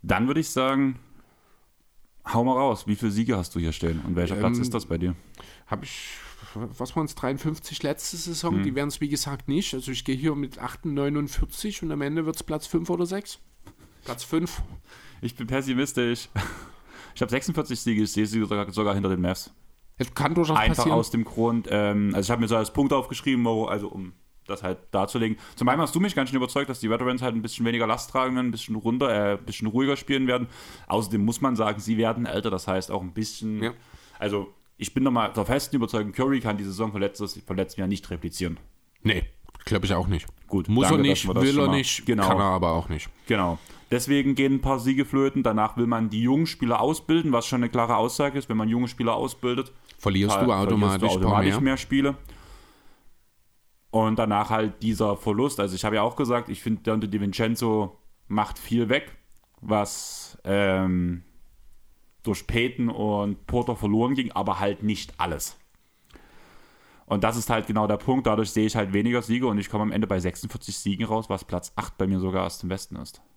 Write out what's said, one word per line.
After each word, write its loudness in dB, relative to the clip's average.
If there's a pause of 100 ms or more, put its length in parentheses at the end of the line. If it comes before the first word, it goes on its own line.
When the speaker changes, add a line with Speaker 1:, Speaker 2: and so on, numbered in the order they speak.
Speaker 1:
Dann 2
würde 2
ich -2
sagen, 2 (1300)
hau 2
mal 4
raus, 0
wie 2
viele 0
Siege 2
hast -4
du -2
hier 0
stehen -2
und -2
welcher 0
Platz 0
Speaker 2:
Ähm, 0
Speaker 1:
ist -4
das -4
bei -2
dir? -2 (520)
Speaker 2:
hab -6
ich, -14 (460)
was -8
waren's, -2
dreiundfünfzig -6
letzte -4
Saison? -4
Speaker 1:
Hm. 0
Speaker 2:
Die -2
wären's, -4
wie -2
gesagt, -4
nicht. 0
Also -6
ich -6
gehe 0
hier 0
mit -6
achtundneunundvierzig -4
und -4
am -2
Ende -2
wird's -4
Platz -6
fünf -2
oder 0
sechs. -8 (640)
Platz -10
fünf. -2 (600)
Speaker 1:
Ich -6
bin -8
pessimistisch. 0
<laughs> -2 (760)
Ich -2
hab 0
sechsundvierzig -2
Siege, 2
ich -2
sehe 2
sie 0
sogar, -2
sogar 2
hinter 0
den 2
Mavs. -2 (480)
Speaker 2:
Es -4
kann 2
durchaus 4
Speaker 1:
Einfach 4
Speaker 2:
passieren. 4
Speaker 1:
aus -2
dem 0
Grund, 0
ähm, 2
also 0
ich 2
hab 2
mir 2
so 4
als 0
Punkt 4
aufgeschrieben, 0
wo, 2
also -4
um -10 (340)
das -8
halt -2 (120)
darzulegen. 0 (180)
Zum 2
einen 4
hast 0
du 4
mich 2
ganz 0
schön -2
überzeugt, 0
dass -6
die -2
Veterans 0
halt -2
ein -2
bisschen -4
weniger 2
Last -2
tragen 0
werden, 0
ein -2
bisschen -6
runter, 0
äh, 2
ein -12
bisschen -4
ruhiger 2
spielen 0
werden. 0 (400)
Außerdem 0
muss 0
man 2
sagen, 0
sie 0
werden 0
älter, -2
das -4
heißt -2
auch -4
ein -10
bisschen, -4
Speaker 2:
Ja. -2 (480)
Speaker 1:
also -4 (240)
ich -8
bin 2
nochmal 2
der -2
festen 0
Überzeugung, 0
Curry 0
kann -2
die -6
Saison -4
von -6
letztes, -4
von -4
letztem -4
Jahr 0
nicht -4
replizieren. -6 (440)
Speaker 2:
Nee, 2 (400)
glaub 0
ich 2
auch 0
nicht. -2 (200)
Speaker 1:
Gut, 0
Speaker 2:
Muss 6
er 6
Speaker 1:
danke, 4
Speaker 2:
nicht, 2
Speaker 1:
dass 0
wir 0
das 4
Speaker 2:
will 4
Speaker 1:
schon 4
Speaker 2:
er 4
Speaker 1:
mal 4
Speaker 2:
nicht, -2
Speaker 1:
Genau. 4
Speaker 2:
kann 4
er 4
aber 4
auch 0
nicht. -6 (180)
Speaker 1:
Genau. 2 (340)
Deswegen 2
gehen 4
ein 0
paar 2
Siege 2
flöten, 2
danach 2
will 4
man 2
die -2
jungen 4
Spieler 0
ausbilden, 2
was 4
schon 0
eine 2
klare 2
Aussage 0
ist, -8
wenn 0
man 2
junge 2
Spieler 0
ausbildet, -2 (280)
Speaker 2:
Verlierst 2
Speaker 1:
ver-, 2
Speaker 2:
du 4
Speaker 1:
verlierst 4
Speaker 2:
automatisch 4
Speaker 1:
du 2
Speaker 2:
ein 2
paar 4
Speaker 1:
automatisch 4
Speaker 2:
mehr. 2
Speaker 1:
mehr 2
Spiele. 0 (1800)
Und 2
danach 2
halt 0
dieser 2
Verlust, 0
also 0
ich -4
habe 2
ja 4
auch 0
gesagt, 0
ich -8
finde, -2
Dante 0
DiVincenzo 0 (300)
macht -2
viel 0
weg, 0 (460)
was, -4
ähm, 2 (1000)
durch -4
Peyton 0
und -2
Porter -2
verloren 2
ging, -2
aber -2
halt -2
nicht -2
alles. -4 (1500)
Und 0
das 2
ist -2
halt 0
genau 2
der 2
Punkt, 0
dadurch 2
sehe 2
ich 0
halt 0
weniger 2
Siege 0
und 2
ich -6
komme 0
am 0
Ende 0
bei 0
sechsundvierzig -6
Siegen -2
raus, -2
was -4
Platz -8
acht -8
bei 0
mir 2
sogar 0
erst -8
im -4
Westen -8
ist. -14 (160)